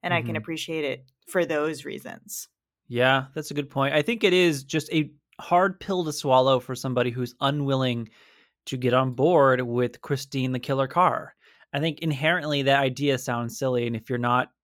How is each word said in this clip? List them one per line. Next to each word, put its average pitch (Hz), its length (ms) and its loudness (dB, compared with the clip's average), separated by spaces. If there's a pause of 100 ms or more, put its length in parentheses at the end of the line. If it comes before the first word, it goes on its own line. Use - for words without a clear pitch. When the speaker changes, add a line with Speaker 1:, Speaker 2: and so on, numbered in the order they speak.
Speaker 1:
and 175 120 -2
I 165 80 0
can 113 120 -4
Speaker 2:
Mm-hmm. 104 40 -2
Speaker 1:
appreciate 160 460 -6
it 135 260 -8 (180)
for 175 180 0
those 151 400 -4
reasons." - 640 -14 (400)
Speaker 2:
Yeah, 131 460 2
that's 151 160 -8
a 143 40 -8
good 143 160 -6
point. 139 240 0
I 151 80 4
think 226 220 -2
it 185 80 6
is 175 320 2
just - 280 -4
a 151 180 0 (300)
hard 185 400 2
pill 185 240 -4
to 151 80 -4
swallow 131 480 4
for 131 140 -8
somebody 123 360 -2
who's 123 300 -6
unwilling 135 720 0 (560)
to 135 120 -6
get 123 160 2
on 131 200 2
board 135 480 4
with 123 400 -2
Christine 135 500 -4
the 127 80 -4
Killer 135 280 -2
Car. 170 460 0 (380)
I 143 80 -4
think 160 200 -4
inherently 151 600 0
that 139 180 4
idea 135 380 0
sounds 120 400 -4
silly, 123 280 0
and 120 100 -4
if 110 140 -10
you're 123 80 -2
not 120 320 0 (140)